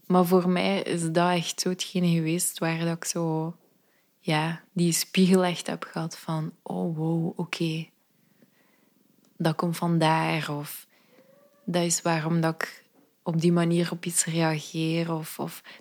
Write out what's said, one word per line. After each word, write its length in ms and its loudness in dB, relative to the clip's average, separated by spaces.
Maar 200 4
voor 240 4
mij 320 2
is 300 -2
dat 200 2
echt 300 -2
zo 80 -2
hetgene 440 0
geweest 460 -2
waar 200 -2
dat 160 -2
ik 100 -10
zo, 500 -2
ja, 420 -2
die 180 2
spiegel 520 4
echt 240 -2
heb 160 -6
gehad 340 -8
van, 340 -6
"Oh, 360 -4
wow, 420 -2
oké. 480 -4
Dat 180 0
komt 220 0
vandaar." 800 2
Of 300 -12
dat 180 0
is 180 0
waarom 400 0
dat 120 2
ik 300 -8
op 180 -2
die 100 6
manier 400 2
op 140 -8
iets 200 -2
reageer. 880 0
Of, 260 -8
of 220 -8